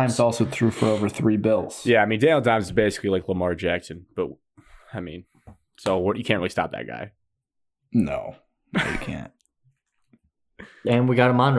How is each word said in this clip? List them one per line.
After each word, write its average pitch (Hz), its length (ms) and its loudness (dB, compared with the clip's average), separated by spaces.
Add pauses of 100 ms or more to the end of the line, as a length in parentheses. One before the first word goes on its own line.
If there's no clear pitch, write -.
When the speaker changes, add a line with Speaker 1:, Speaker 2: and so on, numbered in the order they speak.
(160)
Speaker 1:
Dimes - 40 2
also 117 260 2
threw - 240 0
for - 160 0
over 107 240 0
three 107 260 0
bills. 104 480 -2
Speaker 2:
Yeah, 117 160 4
I 104 60 4
mean, 110 140 0
Daniel 151 200 4
Dimes 113 260 2
is 92 60 -10
basically 101 380 0
like 92 180 -2
Lamar 90 260 -2
Jackson, 85 520 -6 (100)
but, 85 120 -2 (680)
I 104 60 -10
mean, 87 260 -14 (500)
so 95 220 -2
what? 92 180 0
You 113 80 -6
can't 107 140 0
really 90 100 0
stop 80 240 -4
that 57 140 -8
guy. - 260 -12 (800)
Speaker 1:
No, 71 440 -2 (360)
no, - 180 -2
you - 80 -6
can't. - 380 -10
<laughs> - 80 -20 (1400)
Speaker 3:
And 123 220 2
we 127 80 2
got 123 140 4
him 123 100 2
on 135 180 4